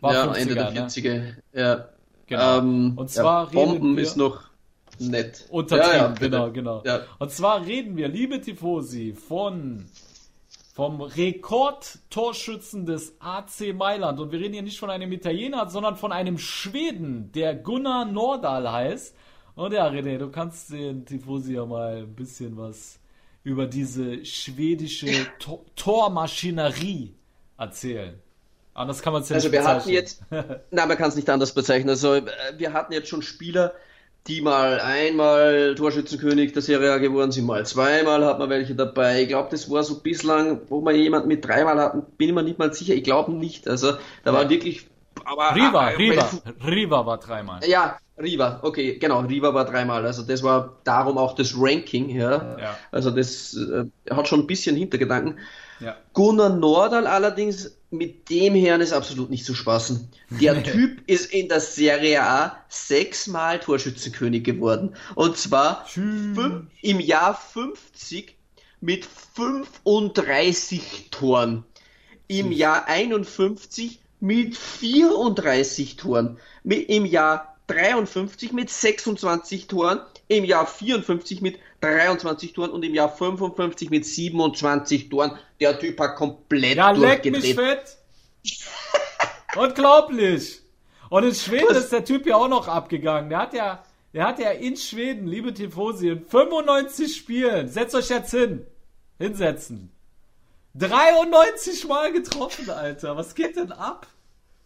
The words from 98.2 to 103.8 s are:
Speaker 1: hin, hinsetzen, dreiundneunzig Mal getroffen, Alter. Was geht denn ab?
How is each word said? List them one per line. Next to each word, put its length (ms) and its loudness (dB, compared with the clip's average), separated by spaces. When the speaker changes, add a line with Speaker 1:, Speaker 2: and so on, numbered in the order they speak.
Speaker 1:
hin, 340 0
hinsetzen, 720 -4
dreiundneunzig 1120 4
Mal 260 0
getroffen, 560 -6
Alter. 480 -8
Was 180 -10
geht 220 -4
denn 140 -6
ab? 360 -12